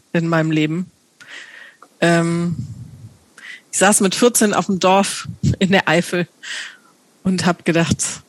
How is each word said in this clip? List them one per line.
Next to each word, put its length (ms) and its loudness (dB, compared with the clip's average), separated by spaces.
in 160 -2
meinem 240 0
Leben. 400 -2
Ähm, 560 2
ich 80 -6
saß 220 4
mit 120 2
vierzehn 400 2
auf 120 0
dem 140 -2
Dorf 500 2
in 120 0
der 160 2
Eifel 400 0
und 220 -2
hab 180 -2
gedacht, 320 0